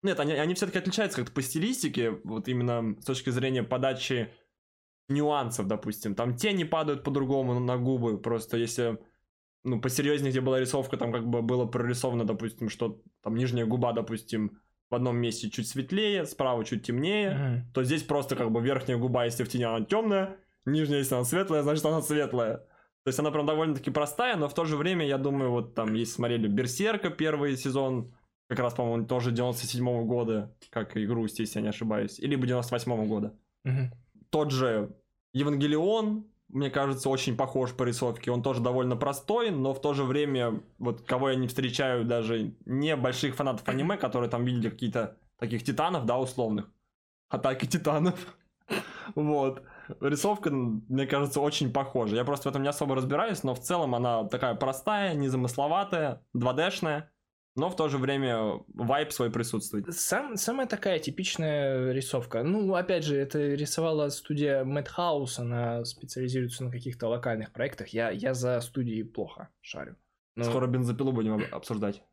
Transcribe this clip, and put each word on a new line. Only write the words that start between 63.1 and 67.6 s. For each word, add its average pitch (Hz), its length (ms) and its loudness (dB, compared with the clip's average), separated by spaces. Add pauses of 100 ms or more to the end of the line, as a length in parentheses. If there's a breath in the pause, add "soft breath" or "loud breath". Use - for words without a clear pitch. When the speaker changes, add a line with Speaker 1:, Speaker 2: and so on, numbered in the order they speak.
Speaker 2:
это 143 380 0
рисовала 151 560 0
студия 143 560 0
Madhouse, 143 760 -2
она 120 460 -2
специализируется 127 800 -4
на 123 80 -4
каких-то 120 360 -6
локальных 117 460 -2
проектах. - 360 -6